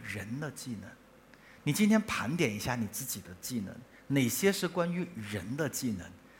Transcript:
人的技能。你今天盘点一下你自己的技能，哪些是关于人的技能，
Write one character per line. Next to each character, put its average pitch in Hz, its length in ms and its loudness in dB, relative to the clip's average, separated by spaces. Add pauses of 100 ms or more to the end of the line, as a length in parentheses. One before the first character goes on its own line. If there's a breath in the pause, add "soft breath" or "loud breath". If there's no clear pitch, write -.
人 104 340 -6
的 151 120 -6
技 - 220 -10 (100)
能。 - 80 -14 (720 loud breath)
你 147 100 2
今 214 160 6
天 214 140 8
盘 - 340 -2
点 131 180 4
一 104 40 -4
下 123 160 0
你 117 140 0
自 - 160 -6
己 107 160 -6
的 - 80 -14 (120)
技 123 200 -4
能， 95 140 -6 (340 loud breath)
哪 135 200 6
些 196 220 4
是 190 160 0
关 175 240 0
于 175 240 -2
人 104 420 -4
的 151 120 0
技 120 240 -2
能， 90 140 -6 (340 loud breath)